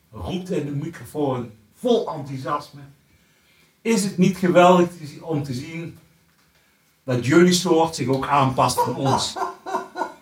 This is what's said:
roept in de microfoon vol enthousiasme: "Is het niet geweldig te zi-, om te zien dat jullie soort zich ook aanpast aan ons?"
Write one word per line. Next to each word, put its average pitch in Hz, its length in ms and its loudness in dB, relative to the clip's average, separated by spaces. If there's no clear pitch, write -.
roept 180 400 -8
in 147 140 -4
de 143 60 -8
microfoon 143 800 -6
vol 226 380 -2
enthousiasme: 143 680 -8
"Is 220 220 0
het 185 140 -6
niet 175 180 4
geweldig 175 520 6
te 151 80 -14
zi-, - 140 -16
om 156 220 -4
te 131 100 -8
zien 165 460 -12
dat 123 220 -2
jullie 175 260 8
soort 165 420 2
zich 123 140 -4
ook 135 180 -2
aanpast 135 600 2
aan 123 100 -6
ons?" - 400 -2